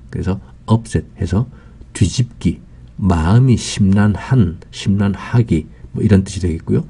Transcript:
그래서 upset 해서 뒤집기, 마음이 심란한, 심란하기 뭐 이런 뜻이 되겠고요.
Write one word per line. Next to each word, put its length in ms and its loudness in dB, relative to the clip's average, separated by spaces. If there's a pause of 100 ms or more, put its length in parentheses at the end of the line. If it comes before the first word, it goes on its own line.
그래서 300 -6 (320)
upset 360 0 (120)
해서 280 -2 (460)
뒤집기, 680 -2 (360)
마음이 600 2
심란한, 1000 0 (120)
심란하기 960 0 (240)
뭐 120 -6
이런 200 4
뜻이 160 -8
되겠고요. 500 -2